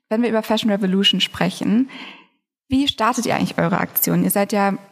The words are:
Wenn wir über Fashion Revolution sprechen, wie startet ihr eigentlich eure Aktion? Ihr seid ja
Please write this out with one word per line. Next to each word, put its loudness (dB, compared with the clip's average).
Wenn 0
wir 0
über 2
Fashion 0
Revolution 2
sprechen, 0
wie 2
startet 0
ihr 0
eigentlich -2
eure 0
Aktion? 0
Ihr 0
seid 0
ja 2